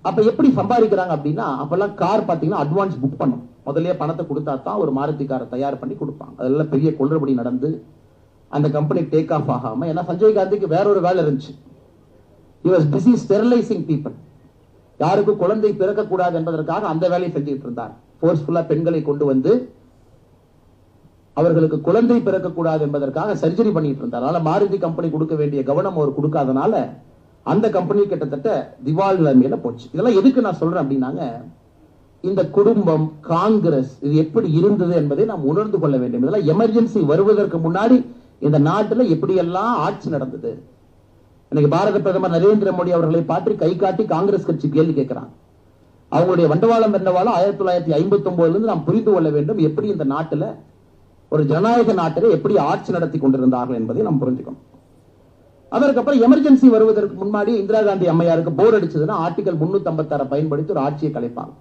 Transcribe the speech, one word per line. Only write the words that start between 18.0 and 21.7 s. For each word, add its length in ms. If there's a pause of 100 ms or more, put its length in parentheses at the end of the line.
ஃபோர்ஸ்ஃபுல்லா 440
பெண்களை 360
கொண்டு 220
வந்து 480 (1600)
அவர்களுக்கு 480